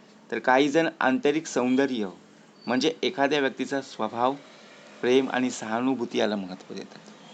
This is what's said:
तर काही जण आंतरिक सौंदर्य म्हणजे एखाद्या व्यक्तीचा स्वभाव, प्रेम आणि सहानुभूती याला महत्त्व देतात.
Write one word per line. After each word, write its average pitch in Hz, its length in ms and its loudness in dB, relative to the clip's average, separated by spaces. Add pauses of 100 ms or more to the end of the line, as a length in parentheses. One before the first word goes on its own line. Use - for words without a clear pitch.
(320)
तर 117 80 -4
काही 135 300 4
जण 160 200 2 (100)
आंतरिक 143 480 2
सौंदर्य 127 600 0 (580)
म्हणजे 127 360 0
एखाद्या 139 360 0
व्यक्तीचा 135 420 -2
स्वभाव, 120 540 -2 (680)
प्रेम 127 280 4
आणि 127 220 0
सहानुभूती 117 680 -4
याला 107 180 0
महत्त्व 92 400 -8
देतात. - 240 -14 (340)